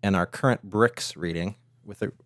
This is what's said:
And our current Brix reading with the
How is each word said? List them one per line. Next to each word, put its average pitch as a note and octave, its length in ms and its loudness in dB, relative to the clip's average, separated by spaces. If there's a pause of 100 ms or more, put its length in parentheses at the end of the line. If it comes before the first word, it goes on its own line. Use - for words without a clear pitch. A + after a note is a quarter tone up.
And G2 140 2
our F2 100 4
current A#2+ 420 0
Brix A2 480 2
reading E2+ 400 -4 (300)
with G2+ 140 -16
the G2 120 -4 (140)